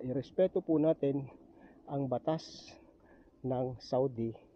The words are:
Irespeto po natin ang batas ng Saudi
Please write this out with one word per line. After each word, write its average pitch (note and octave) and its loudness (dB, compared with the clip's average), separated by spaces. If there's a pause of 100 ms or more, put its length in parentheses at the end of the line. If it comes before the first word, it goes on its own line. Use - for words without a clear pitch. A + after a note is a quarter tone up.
Irespeto F3+ 0
po D#3+ 2
natin C#3+ 2 (640)
ang C#3 -2
batas - -4 (720)
ng B2+ -2
Saudi B2 0 (260)